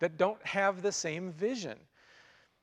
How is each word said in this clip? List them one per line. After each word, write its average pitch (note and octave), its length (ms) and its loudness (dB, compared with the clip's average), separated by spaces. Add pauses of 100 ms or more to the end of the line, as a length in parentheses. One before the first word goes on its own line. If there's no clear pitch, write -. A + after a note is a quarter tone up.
that E3 180 0
don't G#3 260 2
have G3 380 2
the G3 100 2
same F3 400 -4
vision. F#3 460 -4 (840)